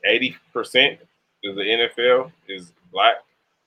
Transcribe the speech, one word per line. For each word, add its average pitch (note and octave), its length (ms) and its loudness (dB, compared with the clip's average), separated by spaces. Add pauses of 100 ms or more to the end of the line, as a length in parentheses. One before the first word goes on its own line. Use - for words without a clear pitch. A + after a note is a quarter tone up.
eighty C3 320 0 (160)
percent B2+ 480 0 (440)
of G2 120 -8
the G2+ 140 -4
N A#2 100 0
F A#2 180 -2
L B2+ 340 2 (160)
is F#2 240 -16 (200)
black, G2 240 4 (500)